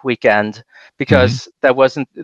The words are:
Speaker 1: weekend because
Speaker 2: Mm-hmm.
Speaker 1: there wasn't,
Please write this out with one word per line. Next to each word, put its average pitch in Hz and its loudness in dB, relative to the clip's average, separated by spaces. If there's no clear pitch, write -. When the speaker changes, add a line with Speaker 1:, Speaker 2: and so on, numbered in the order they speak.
Speaker 1:
weekend 107 -2
because 127 2
Speaker 2:
Mm-hmm. 127 -10
Speaker 1:
there 135 2
wasn't, 131 0